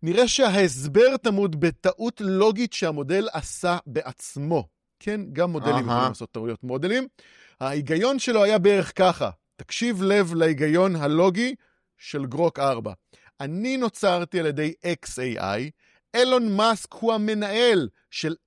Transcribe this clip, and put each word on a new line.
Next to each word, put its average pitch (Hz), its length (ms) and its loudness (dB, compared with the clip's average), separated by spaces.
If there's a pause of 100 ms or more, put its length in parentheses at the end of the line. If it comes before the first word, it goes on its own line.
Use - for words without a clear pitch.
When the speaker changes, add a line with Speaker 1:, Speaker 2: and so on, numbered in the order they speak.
Speaker 1:
נראה 196 260 2
שההסבר 196 880 4
טמון 202 420 0
בטעות 185 640 -2
לוגית 202 480 2
שהמודל 160 600 -2
עשה 175 540 -4
בעצמו. 143 840 -6 (320)
כן, 208 200 -6 (120)
גם 170 180 0
מודלים 151 240 -2
Speaker 2:
אהה. 131 80 0
Speaker 1:
יכולים 120 260 0
לעשות 113 240 -10
טעויות 113 320 -8
מודלים. 175 420 -4 (540)
ההיגיון 156 580 -2
שלו 220 260 2
היה 214 140 4
בערך 190 380 4
ככה. 170 340 2 (260)
תקשיב 220 460 -4
לב 190 320 2
להיגיון 160 640 2
הלוגי 175 580 2 (440)
של 139 280 -8
גרוק 151 320 -2
ארבע. 120 340 -2 (480)
"אני 190 360 -4
נוצרתי 185 640 -2
על 165 60 0
ידי 151 260 -2 (140)
אקס - 320 -6
איי 127 220 -4
איי, 104 300 -4 (440)
אילון 247 420 2
מאסק 220 380 0
הוא 226 180 -2
המנהל 214 760 2 (220)
של 160 240 -6 (120)